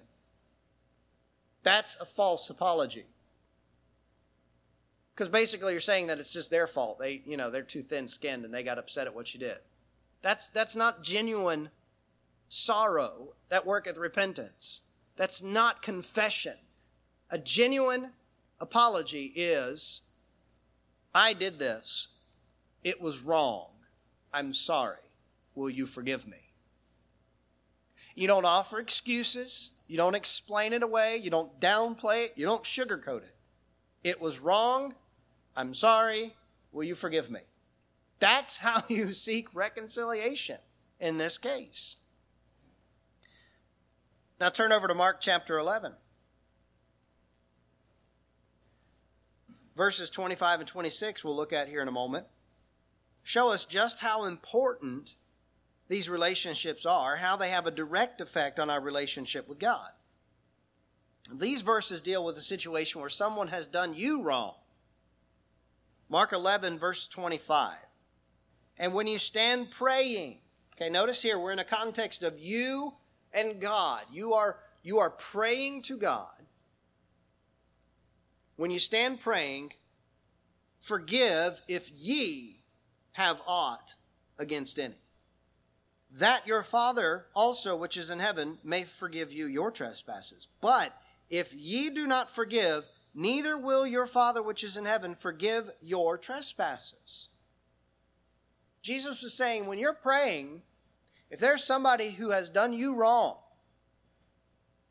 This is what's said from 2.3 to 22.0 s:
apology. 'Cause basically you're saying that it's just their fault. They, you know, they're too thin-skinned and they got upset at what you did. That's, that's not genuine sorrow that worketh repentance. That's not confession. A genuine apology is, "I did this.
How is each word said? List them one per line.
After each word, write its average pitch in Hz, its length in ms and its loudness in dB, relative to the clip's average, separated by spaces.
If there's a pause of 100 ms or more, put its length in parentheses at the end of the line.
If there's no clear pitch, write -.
apology. 151 560 0 (2000)
'Cause 190 140 -2
basically 208 420 2
you're 170 80 0
saying 185 280 2
that 156 120 -2
it's 143 140 -8
just 165 180 -4
their 165 160 4
fault. 120 320 -4
They, 135 260 -6
you 147 120 -8
know, 127 120 -4
they're 131 140 -6
too 139 180 -10
thin-skinned 135 600 -6
and 113 100 -12
they 123 100 -6
got 123 140 -4
upset 127 300 -6
at 107 80 -12
what 117 180 -10
you 120 60 -16
did. 123 200 -8 (600)
That's, 202 280 -2
that's 220 260 -2
not 226 260 2
genuine 180 680 0 (800)
sorrow 156 840 2 (120)
that 185 180 2
worketh 190 300 -2
repentance. 170 840 -2 (340)
That's - 260 0
not 214 400 2
confession. 202 760 -2 (720)
A 170 80 -4
genuine 254 720 2 (480)
apology 156 760 2
is, 151 680 0 (1120)
"I 214 200 6
did 180 260 -4
this. 117 480 -2 (800)